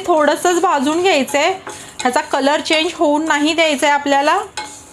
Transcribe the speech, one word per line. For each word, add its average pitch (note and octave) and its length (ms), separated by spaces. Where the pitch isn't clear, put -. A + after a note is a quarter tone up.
थोडंसंच E4+ 560
भाजून D#4 400
घ्यायचं D4 360
आहे. E4 140
ह्याचा B3+ 220
कलर D4 380
चेंज D#4 340
होऊन D4+ 300
नाही D4+ 300
द्यायचा D#4 320
आहे D4 80
आपल्याला. C#4+ 420